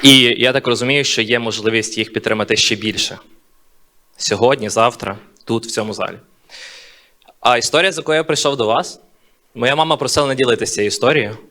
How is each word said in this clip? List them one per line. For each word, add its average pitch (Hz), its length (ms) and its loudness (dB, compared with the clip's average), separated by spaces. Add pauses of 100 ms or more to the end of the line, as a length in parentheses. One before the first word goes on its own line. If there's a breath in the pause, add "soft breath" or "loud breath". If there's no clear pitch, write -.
І 135 160 10
я 120 320 2
так 127 140 0
розумію, 127 380 0
що - 180 -2
є 117 160 0
можливість 110 600 -2
їх 110 140 -4
підтримати 107 440 -2
ще - 180 0
більше. - 440 -6 (960)
Сьогодні, 110 520 0
завтра, 110 500 -2 (260)
тут, 113 220 -4
в - 40 -14
цьому 107 240 -6
залі. 95 240 -8 (1200 loud breath)
А 120 180 4
історія, 170 340 0
з - 40 -10
якою 156 200 -2
я 160 80 0
прийшов 143 320 -2
до 117 100 0
вас, 131 340 -2 (540)
моя 127 220 2
мама 156 200 2
просила 143 300 0
не 135 80 -2
ділитися 120 400 0
цією 104 140 -2
історією. 113 480 0 (140)